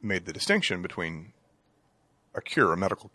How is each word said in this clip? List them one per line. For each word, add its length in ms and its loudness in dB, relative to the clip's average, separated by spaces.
made 240 -2
the 80 -6
distinction 480 0
between 500 -8
a 80 -6
cure, 300 4
a 40 2
medical 380 -2